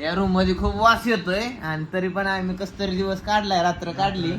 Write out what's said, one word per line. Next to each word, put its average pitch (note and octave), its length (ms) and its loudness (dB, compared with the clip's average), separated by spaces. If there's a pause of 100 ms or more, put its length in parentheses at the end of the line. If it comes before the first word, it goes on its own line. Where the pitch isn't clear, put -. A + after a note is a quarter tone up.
या D#3+ 140 -2
रूम F#3+ 180 2
मध्ये F#3 260 4
खूप G3+ 180 0
वास A3 300 4
येतोय F#3+ 340 0
आणि D#3+ 520 -6
तरी F#3 160 0
पण F#3+ 180 -2
आम्ही F#3 300 -2
कस F#3+ 220 -8
तरी F#3+ 180 -2
दिवस F#3+ 260 -2
काढलाय, G#3 400 2
रात्र F3 300 0
काढली. F#3 460 0